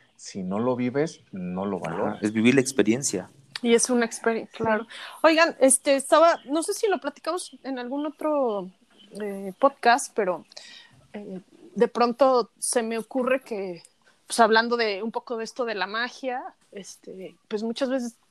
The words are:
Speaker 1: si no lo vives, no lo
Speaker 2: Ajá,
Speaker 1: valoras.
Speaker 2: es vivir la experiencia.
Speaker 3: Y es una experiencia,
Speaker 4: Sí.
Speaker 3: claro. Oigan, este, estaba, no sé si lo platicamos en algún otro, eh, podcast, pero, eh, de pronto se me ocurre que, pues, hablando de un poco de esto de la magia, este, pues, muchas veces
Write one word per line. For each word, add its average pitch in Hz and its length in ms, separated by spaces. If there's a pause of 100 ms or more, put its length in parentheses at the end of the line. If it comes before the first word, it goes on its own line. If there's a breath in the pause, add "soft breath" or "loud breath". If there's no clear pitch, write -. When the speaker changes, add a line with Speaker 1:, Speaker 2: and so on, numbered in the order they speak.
(160 soft breath)
Speaker 1:
si - 280
no 92 160
lo 123 160
vives, 123 460 (100)
no 92 340
lo 98 140
Speaker 2:
Ajá, 85 120
Speaker 1:
valoras. 104 320
Speaker 2:
es 107 100
vivir 113 220
la 135 60
experiencia. 131 680 (320)
Speaker 3:
Y 233 140
es 233 160
una 240 140
experiencia, 226 520
Speaker 4:
Sí. 226 60
Speaker 3:
claro. 220 240 (340 loud breath)
Oigan, 320 380
este, 269 360
estaba, 311 500
no 302 180
sé 403 100
si 440 140
lo 359 120
platicamos 320 640
en 262 140
algún 269 300
otro, 247 640 (500)
eh, 196 380
podcast, 254 560
pero, 185 300 (680 loud breath)
eh, 202 260 (360)
de 226 120
pronto 240 720
se - 240
me 226 160
ocurre 262 440
que, 190 420 (420)
pues, - 140
hablando 226 380
de 208 260
un 226 80
poco 240 260
de 226 60
esto 233 220
de 220 100
la 185 100
magia, 247 560 (300)
este, 185 640 (140)
pues, 214 120
muchas 233 280
veces 247 260 (160)